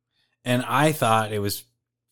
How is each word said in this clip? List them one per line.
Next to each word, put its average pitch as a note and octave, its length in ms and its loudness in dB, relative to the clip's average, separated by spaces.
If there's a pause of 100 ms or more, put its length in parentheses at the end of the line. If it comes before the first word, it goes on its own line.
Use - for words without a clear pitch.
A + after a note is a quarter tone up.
(440)
And B2 200 0
I C#3+ 280 2
thought A2 400 0
it G#2+ 80 -4
was G2+ 240 -6 (480)